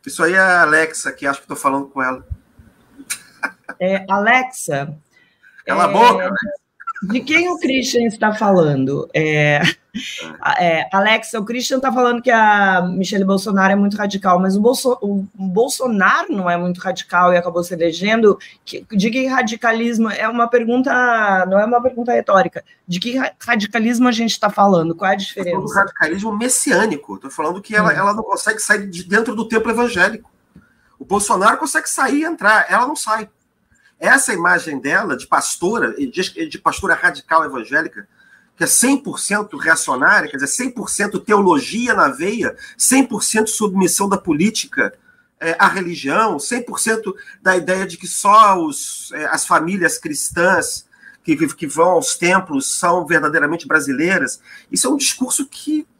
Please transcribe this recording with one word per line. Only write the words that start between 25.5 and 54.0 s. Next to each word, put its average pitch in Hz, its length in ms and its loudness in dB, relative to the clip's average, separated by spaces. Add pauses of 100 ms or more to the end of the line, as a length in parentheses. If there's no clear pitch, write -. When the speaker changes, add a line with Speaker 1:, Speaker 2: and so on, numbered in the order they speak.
Speaker 1:
do 196 60 4
radicalismo 196 560 -2
messiânico. 208 840 0
Tô 135 120 -14
falando 170 300 -6
que 214 140 -12
ela, 214 160 4
Speaker 2:
Hum. 196 60 0
Speaker 1:
ela 202 180 0
não 220 80 -4
consegue 214 380 -4
sair 202 260 0
de 175 180 -12
dentro 220 300 0
do 220 140 -4
templo 226 220 0
evangélico. 226 600 -2 (680)
O - 60 -18
Bolsonaro 202 540 2
consegue 311 300 -4
sair 277 320 0
e 320 40 -2
entrar, 220 440 2
ela 233 180 2
não 294 100 -6
sai. 214 320 -4 (720)
Essa 240 320 2
imagem 170 460 0
dela, 147 380 0
de - 100 -16
pastora, 147 680 0
de, 160 540 -6
de 165 100 -14
pastora - 360 -2
radical 160 500 0
evangélica, 131 640 -6 (480)
que 170 80 -2
é - 20 0
cem 269 300 2
por - 220 -8
cento 208 380 -6
reacionária, 156 720 2
quer 143 80 -10
dizer, 135 120 -4
cem 247 220 -4
por - 180 -10
cento 202 300 -4
teologia 202 760 0
na 165 140 2
veia, 160 480 -4 (200)
cem 269 280 2
por - 180 -4
cento 214 280 0
submissão 190 580 0
da 190 80 2
política, 156 760 -2 (480)
é, 165 180 -4
à 196 100 4
religião, 170 720 -2
cem 240 240 -4
por - 180 -10
cento 220 340 -4 (260)
da 185 160 2
ideia 185 300 -2
de 170 100 -14
que 180 100 -16
só 208 540 6
os, - 520 -6
é, 302 140 -8
as 156 200 -2
famílias 170 520 0
cristãs 170 880 -2 (360)
que, 156 140 0
que, 147 180 -2
que 160 120 -10
vão 160 240 2
aos 160 260 0
templos 170 600 0
são 175 280 0
verdadeiramente 156 600 0
brasileiras. 147 760 0 (300)